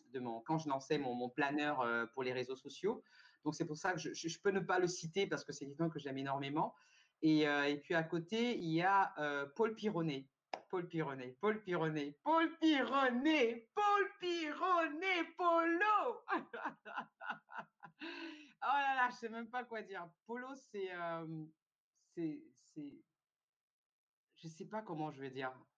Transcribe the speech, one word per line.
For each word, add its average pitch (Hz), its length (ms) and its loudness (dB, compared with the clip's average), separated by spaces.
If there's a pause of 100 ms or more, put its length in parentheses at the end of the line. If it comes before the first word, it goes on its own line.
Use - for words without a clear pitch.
(120)
de 131 80 -6
mon, 117 200 -6
quand 160 180 0
je 156 100 -4
lançais 143 300 0
mon, 127 160 -2
mon 123 140 -2
planeur, 147 520 0
euh, 117 260 2
pour 131 160 -6
les 127 100 -2
réseaux 127 240 -4
sociaux. 175 460 -4 (420)
Donc, 151 100 0
c'est 165 120 -2
pour 151 100 -8
ça 185 160 -2
que 170 60 -4
je, - 160 -6
je, - 140 -6
je - 120 -6
peux 202 100 2
ne 196 100 2
pas 180 180 0
le 180 100 4
citer 180 380 -2
parce - 180 -4
que 147 80 -10
c'est 143 140 -10
quelqu'un 156 240 0
que 160 80 -8
j'aime 135 200 -4
énormément. 139 560 0 (480)
Et, 151 260 8
euh, 143 200 4
et 147 100 2
puis, 175 160 -4
à 165 100 4
côté, 214 520 0
il 165 140 -2
y 160 120 4
a, 190 360 4
euh, 143 280 0 (100)
Paul 220 180 2
Pironet. 165 540 -2 (400)
Paul 175 200 -4
Pironet, 135 520 -4
Paul 214 220 0
Pironet, 156 640 -2
Paul 320 340 4
Pironet, 262 1160 4
Paul 403 360 4 (100)
Pironet, 339 1040 0 (120)
Polo ! 339 920 4
<laughs> - 1400 -8 (920)
Oh - 60 -2
là 269 280 4
là, 247 140 4
je 240 60 -10
sais 226 120 -8
même 226 220 -8
pas 247 140 -4
quoi 226 180 -6
dire. 180 260 -10 (180)
Polo, 247 300 -6
c'est, 190 360 -6
euh, 165 520 -4 (680)
c'est, 160 280 -4 (320)
c'est, 143 180 -10 (1400)
je 165 120 -16
sais 165 180 -14
pas 214 160 -8
comment 156 300 -6
je 135 80 -16
vais 135 100 -8
dire, 131 220 -6 (260)